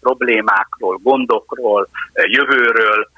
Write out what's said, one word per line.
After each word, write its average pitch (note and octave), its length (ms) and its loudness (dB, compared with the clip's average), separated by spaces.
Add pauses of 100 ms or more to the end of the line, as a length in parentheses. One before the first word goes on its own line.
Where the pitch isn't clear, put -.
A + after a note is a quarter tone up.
problémákról, G#2+ 1000 -2
gondokról, A#2+ 840 0 (240)
ö, - 140 -2
jövőről, A#2 920 0